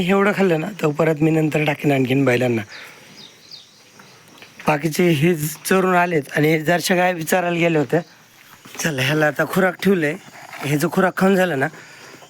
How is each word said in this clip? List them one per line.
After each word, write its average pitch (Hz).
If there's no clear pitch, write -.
एवढं 196
खाल्लं 170
ना, 165
तर 160
परत 151
मी 156
नंतर 156
टाकेन 147
आणखीन 135
बैलांना. 120
बाकीचे 156
हे 165
चरून 180
आलेत 175
आणि 156
जरशा 170
गाय 180
विचारायला 175
गेल्या 165
होत्या. 156
चला 143
ह्याला 151
आता 151
खुराक -
ठेवलंय, 185
हे 147
जर 160
खुराक 185
खाऊन 190
झालं 180
ना, 175